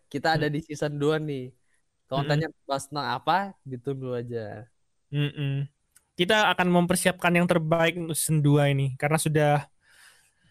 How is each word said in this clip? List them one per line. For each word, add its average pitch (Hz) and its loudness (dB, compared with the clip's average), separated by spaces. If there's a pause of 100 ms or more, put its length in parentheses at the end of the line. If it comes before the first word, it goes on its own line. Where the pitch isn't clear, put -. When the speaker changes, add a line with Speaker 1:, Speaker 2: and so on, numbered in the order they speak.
Speaker 1:
kita 160 0
ada 151 0
Speaker 2:
Hmm. 151 0
Speaker 1:
di 143 -4
season 147 -4
dua 151 0
nih. 135 -8 (560)
Kontennya 147 0
Speaker 2:
Mm-mm. - -20
Speaker 1:
bahas 135 -4
tentang 143 -6 (100)
apa? 190 0 (140)
Ditunggu 131 -8
aja. 117 -10 (420)
Speaker 2:
Mm-mm. 143 -4 (480)
Kita 208 2
akan 180 2
mempersiapkan 175 2
yang 175 4
terbaik 165 2
untuk 165 -6
season 156 0
dua 143 4
ini, 135 -2
karena 156 0
sudah, 151 2 (960)